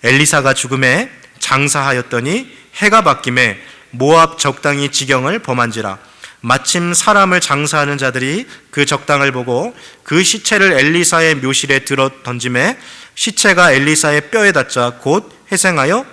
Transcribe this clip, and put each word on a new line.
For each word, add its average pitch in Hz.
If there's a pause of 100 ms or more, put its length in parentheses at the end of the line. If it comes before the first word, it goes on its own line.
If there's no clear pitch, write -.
엘리사가 135
죽음에 135 (280)
장사하였더니 135 (260)
해가 208
바뀜에 123 (320)
모압 156
적당히 143
지경을 139
범한지라. 113 (420)
마침 170
사람을 190
장사하는 143
자들이 135 (240)
그 143
적당을 139
보고 127 (280)
그 165
시체를 196
엘리사의 160
묘실에 135
들어 135 (120)
던짐에 123 (360)
시체가 180
엘리사의 147
뼈에 208
닿자 123
곧 180 (180)
회생하여 180